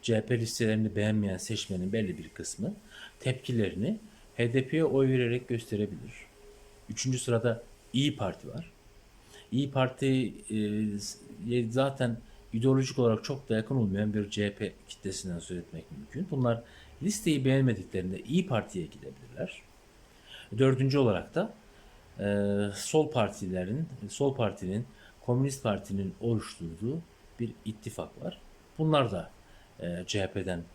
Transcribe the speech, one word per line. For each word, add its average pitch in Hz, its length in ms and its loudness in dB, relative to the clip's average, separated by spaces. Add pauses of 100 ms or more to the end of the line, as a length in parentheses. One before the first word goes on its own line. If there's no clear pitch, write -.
C 113 140 2
H 107 100 0
P 120 140 0
listelerini 110 560 0
beğenmeyen 104 400 2
seçmenin 95 560 -4
belli 104 260 -2
bir 78 100 -10
kısmı - 460 -6 (460)
tepkilerini 117 800 0 (380)
H 120 160 2
D 131 160 2
P'ye 160 160 2
oy 135 240 4
vererek 123 400 2
gösterebilir. 110 640 -2 (760)
Üçüncü 123 300 -2
sırada 117 440 0 (300)
İYİ 143 240 2
Parti 87 320 -4
var. 160 220 -10 (800)
İYİ 135 180 2
Parti, 131 600 2 (1120)
e, 120 260 0
zaten 131 460 0 (360)
ideolojik 131 460 4
olarak 117 260 4
çok 135 240 -6
da 113 80 2
yakın 110 200 0
olmayan 104 380 2
bir 104 160 0
C 104 160 0
H 101 80 -2
P 104 180 -4 (160)
kitlesinden 92 500 -6
söz 87 200 -8
etmek 82 340 -12
mümkün. - 380 -8
Bunlar 123 320 2 (400)
listeyi 156 420 0
beğenmediklerinde 104 760 2
İYİ 175 260 0
Parti'ye 92 400 -2
gidebilirler. 120 760 -12 (960)
Dördüncü 135 400 6
olarak 104 360 4
da, 208 200 0 (680)
e, 101 60 0 (480)
sol 151 360 2
partilerin, 101 800 -2 (200)
sol 135 260 0
partinin, 104 520 -2 (340)
Komünist 135 420 0
Parti'nin 98 580 -2
oluşturduğu 107 800 -2 (400)
bir 117 100 -4 (140)
ittifak - 600 -10
var. - 160 -8 (380)
Bunlar 151 320 4
da, 87 200 -6 (500)
e, 87 260 -4
C 104 160 0
H 92 100 -2
P'den 90 300 -4 (120)